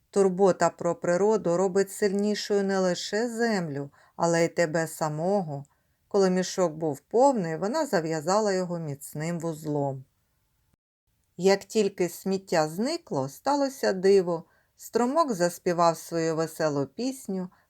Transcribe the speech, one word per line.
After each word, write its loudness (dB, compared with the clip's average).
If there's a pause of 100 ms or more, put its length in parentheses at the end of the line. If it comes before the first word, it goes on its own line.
«Турбота 4
про -4
природу 0
робить 0
сильнішою 0
не 0
лише 0
землю, -2 (240)
але 2
й 2
тебе 0
самого». -4 (420)
Коли 4
мішок 0
був -4
повний, 2
вона -2
зав'язала 0
його -2
міцним -6
вузлом. -4 (1300)
Як 4
тільки 0
сміття -2
зникло, -4
сталося -2
диво. 2 (340)
Струмок 0
заспівав 2
свою -4
веселу -2
пісню, -6 (200)